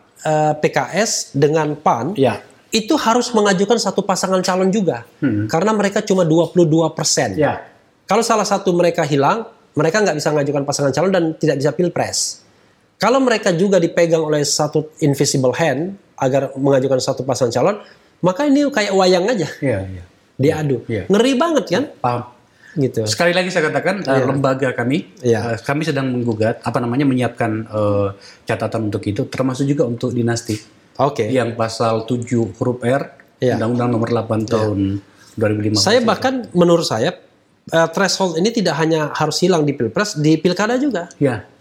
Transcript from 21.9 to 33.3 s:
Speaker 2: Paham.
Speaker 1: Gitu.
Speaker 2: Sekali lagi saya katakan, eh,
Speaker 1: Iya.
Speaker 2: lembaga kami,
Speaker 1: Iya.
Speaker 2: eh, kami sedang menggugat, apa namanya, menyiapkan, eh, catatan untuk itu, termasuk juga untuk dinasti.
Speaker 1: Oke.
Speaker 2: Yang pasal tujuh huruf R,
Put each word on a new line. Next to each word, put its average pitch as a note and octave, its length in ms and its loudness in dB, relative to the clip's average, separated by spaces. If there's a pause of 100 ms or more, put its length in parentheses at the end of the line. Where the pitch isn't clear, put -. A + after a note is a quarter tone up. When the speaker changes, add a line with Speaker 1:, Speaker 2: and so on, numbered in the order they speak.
Speaker 2:
Paham. A#2+ 200 0 (520)
Speaker 1:
Gitu. A#2 320 0
Speaker 2:
Sekali F3 240 2
lagi F3+ 240 0
saya D#3 160 0
katakan, E3+ 320 -2
eh, C3+ 160 0
Speaker 1:
Iya. B2+ 80 0
Speaker 2:
lembaga C3+ 440 0
kami, B2+ 520 -4
Speaker 1:
Iya. A#2 320 0
Speaker 2:
eh, G#2 80 -6
kami C#3+ 200 -2
sedang C3+ 280 -2
menggugat, A#2 520 -2
apa B2 160 -4
namanya, B2 280 0
menyiapkan, A#2 600 -2
eh, G#2 420 0 (380)
catatan A2 440 -4
untuk G2+ 160 -4
itu, G#2+ 240 -2
termasuk C3 360 -2
juga C#3+ 200 0
untuk A#2+ 240 -4
dinasti. A#2 480 -2 (400)
Speaker 1:
Oke. C3 320 0
Speaker 2:
Yang A#2 240 -2
pasal A2+ 480 -2
tujuh A#2 560 -2
huruf B2 240 -4
R, B2+ 200 0 (360)